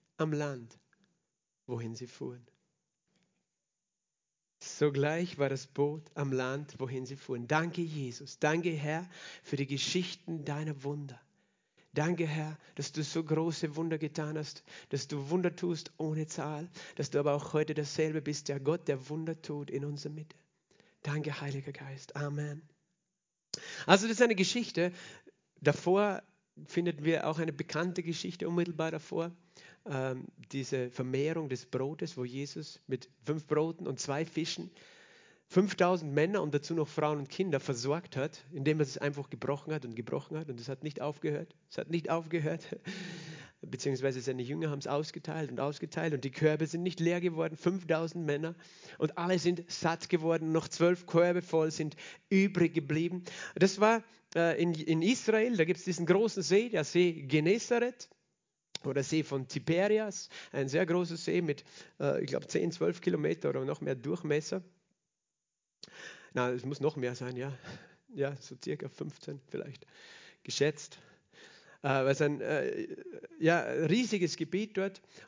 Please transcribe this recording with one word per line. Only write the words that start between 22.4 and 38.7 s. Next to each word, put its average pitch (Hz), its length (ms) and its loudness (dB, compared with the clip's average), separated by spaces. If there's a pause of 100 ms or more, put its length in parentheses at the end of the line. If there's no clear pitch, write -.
Also 196 220 8
das 220 100 0
ist 247 60 8
eine 233 100 6
Geschichte. 180 580 2 (680)
Davor 185 640 2 (420)
finden 170 380 -2
wir 156 240 2
auch 156 100 -2
eine 160 160 -2
bekannte 170 480 -2
Geschichte 170 460 -4
unmittelbar 170 420 0
davor. 165 420 -4 (540)
Ähm, 131 400 -4 (260)
diese 131 380 -2
Vermehrung 139 600 -2
des 127 180 -6
Brotes, 151 500 -4
wo 127 80 -4
Jesus 139 640 -8
mit 127 220 -4 (140)
fünf 156 220 -2
Broten 160 400 0
und 139 140 -4
zwei 147 260 -2
Fischen 170 460 -6 (760)
fünftausend 180 640 4
Männer 170 280 4
und 151 140 0
dazu 147 180 -2
noch 156 140 2
Frauen 151 320 0
und 139 100 -8
Kinder 170 300 0
versorgt 139 560 -2
hat, 143 280 -4 (100)
indem 151 260 2